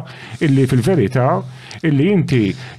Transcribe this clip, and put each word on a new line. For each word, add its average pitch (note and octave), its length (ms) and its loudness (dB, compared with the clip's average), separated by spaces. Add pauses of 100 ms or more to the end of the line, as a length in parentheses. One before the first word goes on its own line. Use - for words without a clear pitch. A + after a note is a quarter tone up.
(420)
illi C3+ 240 4
fil-verità C3+ 800 2 (420)
illi D3 240 2
inti A#2+ 460 2 (240)